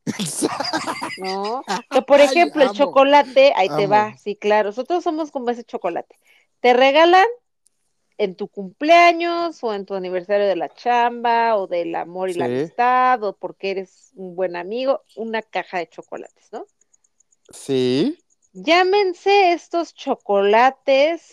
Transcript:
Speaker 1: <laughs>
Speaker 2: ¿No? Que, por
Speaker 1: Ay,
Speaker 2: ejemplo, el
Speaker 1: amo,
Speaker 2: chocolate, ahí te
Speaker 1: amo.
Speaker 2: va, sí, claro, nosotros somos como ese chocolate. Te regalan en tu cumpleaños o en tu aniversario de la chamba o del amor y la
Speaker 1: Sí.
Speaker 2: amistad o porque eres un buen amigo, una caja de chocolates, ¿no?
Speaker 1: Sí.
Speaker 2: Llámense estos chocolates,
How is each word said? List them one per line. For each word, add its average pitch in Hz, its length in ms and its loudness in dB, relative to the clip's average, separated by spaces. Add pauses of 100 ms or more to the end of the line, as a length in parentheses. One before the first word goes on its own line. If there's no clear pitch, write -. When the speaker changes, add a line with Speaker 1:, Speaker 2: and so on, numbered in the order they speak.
Speaker 1:
<laughs> - 1120 -6
Speaker 2:
¿No? 196 440 -8 (280)
Que, 269 120 0
por 277 180 6
Speaker 1:
Ay, 285 60 8
Speaker 2:
ejemplo, 302 360 0
el 262 60 6
Speaker 1:
amo, - 80 -6
Speaker 2:
chocolate, 277 800 4
ahí 190 120 2
te 202 160 -2
Speaker 1:
amo. 196 40 0
Speaker 2:
va, 214 300 2
sí, 202 180 -8
claro, 208 340 0
nosotros 254 320 -4
somos 311 280 -4
como 240 200 -6
ese 233 140 -8
chocolate. 170 540 -10 (420)
Te 247 140 4
regalan 320 520 6 (920)
en 196 160 -2
tu 202 140 -10
cumpleaños 339 1120 0
o 220 120 -6
en 196 100 -8
tu 196 100 -10
aniversario 185 520 -4
de 185 100 0
la 160 180 -6
chamba 233 840 0
o 190 100 -4
del 170 280 -4
amor 170 360 -6
y 180 40 -8
la 165 120 -4
Speaker 1:
Sí. 123 60 -4
Speaker 2:
amistad 247 720 0
o 196 120 -6
porque 185 360 -10
eres - 420 -12
un 185 220 -14
buen 175 200 -4
amigo, 233 460 -6 (140)
una 220 260 -8
caja 185 360 -10
de 165 100 -8
chocolates, - 640 -20
¿no? 302 140 -14 (840)
Speaker 1:
Sí. 135 680 -2 (340)
Speaker 2:
Llámense 370 1000 2
estos 339 420 -6
chocolates, 254 1300 0 (120)